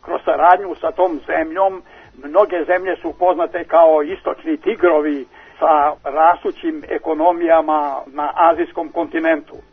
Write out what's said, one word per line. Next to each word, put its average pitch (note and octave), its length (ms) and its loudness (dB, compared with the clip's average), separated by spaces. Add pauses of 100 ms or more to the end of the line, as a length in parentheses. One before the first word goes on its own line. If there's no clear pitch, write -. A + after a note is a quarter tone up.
Kroz F3 200 -8
saradnju F3 560 2
sa D#3+ 100 -4
tom E3+ 360 -2
zemljom E3 560 -2 (420)
mnoge F3+ 340 0 (120)
zemlje F#3 320 -2
su D#3+ 160 -8
poznate F3 460 -2
kao D#3+ 380 4
istočni D#3+ 540 -6
tigrovi D3+ 680 0 (320)
sa D#3+ 140 2 (320)
rastućim D#3+ 840 0
ekonomijama D#3+ 920 0 (260)
na D3 280 -8
azijskom E3 540 0
kontinentu. D#3+ 680 -4 (160)